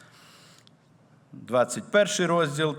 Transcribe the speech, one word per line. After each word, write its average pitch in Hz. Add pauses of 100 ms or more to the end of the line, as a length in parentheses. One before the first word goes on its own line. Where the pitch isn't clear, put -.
(1300)
двадцять 117
перший 196
розділ, 156